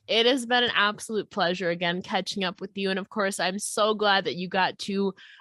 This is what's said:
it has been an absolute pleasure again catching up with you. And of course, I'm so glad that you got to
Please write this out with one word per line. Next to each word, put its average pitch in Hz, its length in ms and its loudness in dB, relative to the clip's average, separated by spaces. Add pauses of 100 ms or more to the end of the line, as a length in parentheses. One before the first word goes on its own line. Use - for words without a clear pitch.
it 226 180 4
has 247 200 2
been 240 180 2
an 233 100 0
absolute 208 560 0
pleasure 180 400 0
again 175 320 0
catching 196 420 -2
up 175 160 -4
with 190 160 -10
you. 196 140 -2
And 190 80 0
of 214 100 -8
course, 202 300 -2
I'm 185 200 0
so 220 360 0
glad 196 300 2
that 143 120 -4
you 180 120 -6
got 180 320 0
to 196 340 -2 (260)